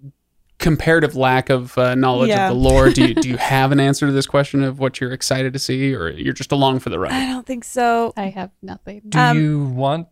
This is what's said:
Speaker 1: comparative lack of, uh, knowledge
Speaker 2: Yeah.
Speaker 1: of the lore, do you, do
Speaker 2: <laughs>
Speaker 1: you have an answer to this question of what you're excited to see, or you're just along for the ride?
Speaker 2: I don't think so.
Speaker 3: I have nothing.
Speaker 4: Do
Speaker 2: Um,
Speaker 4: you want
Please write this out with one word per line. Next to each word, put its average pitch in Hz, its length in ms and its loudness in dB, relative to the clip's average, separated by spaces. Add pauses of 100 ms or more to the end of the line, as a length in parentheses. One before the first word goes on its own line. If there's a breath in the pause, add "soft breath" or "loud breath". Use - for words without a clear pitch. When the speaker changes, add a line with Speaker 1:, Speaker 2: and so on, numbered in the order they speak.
(580)
Speaker 1:
comparative 160 580 2
lack 127 340 2
of, 127 280 -2
uh, 127 180 2
knowledge 131 340 2
Speaker 2:
Yeah. 196 200 2
Speaker 1:
of - 60 -2
the 127 60 0
lore, 131 280 6
do - 180 4
you, - 80 2
do 127 140 0
Speaker 2:
<laughs> - 0 -
Speaker 1:
you 123 80 -2
have 135 340 0
an 139 80 4
answer 139 260 2
to 139 60 2
this 135 140 0
question 139 380 0
of 135 160 -4
what 131 220 -4
you're 123 100 -6
excited 131 420 -4
to 139 60 -6
see, 135 340 -2
or 85 160 -4
you're 127 240 -6
just - 180 -6
along 135 280 2
for - 100 -8
the 82 100 -4
ride? 87 140 -4
Speaker 2:
I 262 120 -2
don't 254 200 -8
think 247 180 -10
so. 233 520 -2
Speaker 3:
I 196 140 -6
have 190 220 -12 (100)
nothing. 190 460 -16
Speaker 4:
Do 220 120 -2
Speaker 2:
Um, 240 200 4
Speaker 4:
you 151 260 0
want 139 460 -4